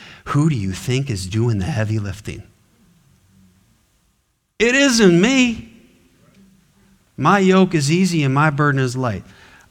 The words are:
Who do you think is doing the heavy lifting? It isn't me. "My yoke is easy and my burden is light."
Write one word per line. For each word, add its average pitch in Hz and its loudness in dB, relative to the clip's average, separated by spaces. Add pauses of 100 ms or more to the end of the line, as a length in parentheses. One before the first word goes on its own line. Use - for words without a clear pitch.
(260)
Who 147 -2
do 147 -2
you 95 -6
think 131 -6
is 95 -8
doing 110 -2
the 92 -4
heavy 110 -4
lifting? 95 -12 (2250)
It 233 2
isn't 226 4
me. 247 0 (1500)
"My 180 2
yoke 185 4
is 143 0
easy 170 0
and 131 0
my 147 2
burden 143 0
is 123 -2
light." 120 -6 (480)